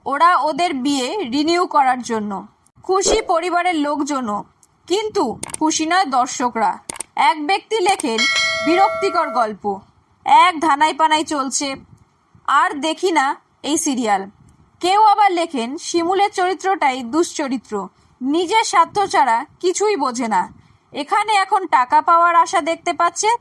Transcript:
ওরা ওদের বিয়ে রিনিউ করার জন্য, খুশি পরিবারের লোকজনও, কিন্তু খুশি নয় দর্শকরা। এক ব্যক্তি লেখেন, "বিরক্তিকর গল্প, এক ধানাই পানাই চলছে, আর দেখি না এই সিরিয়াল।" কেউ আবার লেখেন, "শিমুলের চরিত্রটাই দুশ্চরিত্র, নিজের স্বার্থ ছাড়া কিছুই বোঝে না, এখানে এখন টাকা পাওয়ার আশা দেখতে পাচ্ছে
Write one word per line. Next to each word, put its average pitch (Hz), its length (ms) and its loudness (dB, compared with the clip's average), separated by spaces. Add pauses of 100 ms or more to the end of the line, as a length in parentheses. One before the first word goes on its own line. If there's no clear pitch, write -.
ওরা 320 320 4
ওদের 311 360 -2
বিয়ে 277 500 -4
রিনিউ 302 420 0
করার 262 360 2
জন্য, 208 460 -6 (360)
খুশি 392 380 2
পরিবারের 349 540 0
লোকজনও, 285 680 -4 (440)
কিন্তু 392 520 -2 (200)
খুশি 311 260 0
নয় 349 200 2
দর্শকরা। 247 760 -2 (360)
এক 302 320 0
ব্যক্তি 415 320 0
লেখেন, 349 380 0 (480)
"বিরক্তিকর 349 640 2
গল্প, 214 500 -4 (460)
এক 330 340 4
ধানাই 302 340 2
পানাই 311 300 2
চলছে, 277 520 -4 (720)
আর 311 320 2
দেখি 320 320 -2
না 285 240 2 (280)
এই 285 140 -2
সিরিয়াল।" 208 520 -2 (500)
কেউ 392 240 2
আবার 403 280 4
লেখেন, 311 460 -4
"শিমুলের 381 540 0
চরিত্রটাই 359 720 -2
দুশ্চরিত্র, 247 880 -4 (320)
নিজের 349 420 0
স্বার্থ 339 360 0
ছাড়া 294 460 0 (140)
কিছুই 381 360 0
বোঝে 254 320 -4
না, - 260 -2 (380)
এখানে 403 420 -2
এখন 381 340 0
টাকা 294 340 2
পাওয়ার 339 340 4
আশা 339 260 2
দেখতে 330 320 -4
পাচ্ছে 349 340 0 (140)